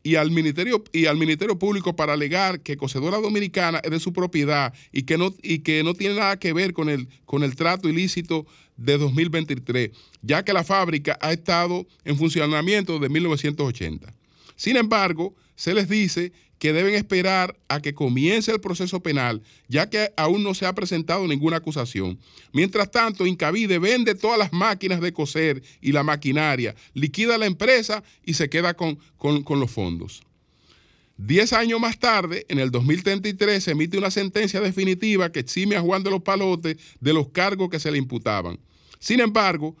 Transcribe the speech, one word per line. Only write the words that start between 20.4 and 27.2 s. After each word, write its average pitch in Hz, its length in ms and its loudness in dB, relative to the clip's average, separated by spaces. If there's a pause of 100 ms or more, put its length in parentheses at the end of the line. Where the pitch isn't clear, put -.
no 202 120 -2
se 185 120 -4
ha 185 80 0
presentado 180 540 -2
ninguna 156 300 0
acusación. 117 600 -4 (360)
Mientras 190 380 2
tanto, 220 360 0
Incavide 185 500 0
vende 220 380 2
todas 220 240 0
las 180 140 0
máquinas 190 480 0
de 175 100 -2
coser 151 500 0 (200)
y 135 100 0
la 143 120 4
maquinaria, 143 720 0 (180)
liquida 196 440 0